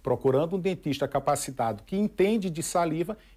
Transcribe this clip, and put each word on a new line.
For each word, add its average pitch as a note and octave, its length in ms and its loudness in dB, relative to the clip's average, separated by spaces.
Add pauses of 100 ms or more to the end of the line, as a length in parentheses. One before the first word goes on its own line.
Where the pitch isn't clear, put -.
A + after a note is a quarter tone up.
procurando C3+ 480 2
um F#3+ 60 0
dentista D#3 480 -2
capacitado C3 760 -2
que - 140 -6
entende G3+ 520 2
de D#3+ 140 -6
saliva, E3+ 560 0 (180)